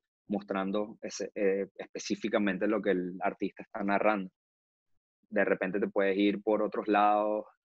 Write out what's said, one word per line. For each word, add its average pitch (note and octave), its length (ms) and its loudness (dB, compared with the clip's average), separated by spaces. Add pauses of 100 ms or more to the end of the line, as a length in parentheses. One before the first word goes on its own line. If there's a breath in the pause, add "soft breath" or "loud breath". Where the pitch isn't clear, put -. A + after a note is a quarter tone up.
(280)
mostrando G2+ 760 -2
ese, - 320 -8
eh, G2 420 0
específicamente G2+ 880 -2
lo G#2 160 0
que G2+ 80 0
el F2+ 300 -2
artista G2 420 -4
está A2 200 -10
narrando. G2+ 480 2 (960)
De G2+ 160 2
repente G2 360 0
te G#2+ 80 0
puedes G2 280 0
ir G2+ 260 2
por G#2+ 200 2
otros G#2+ 260 -4
lados, G#2 580 2 (220)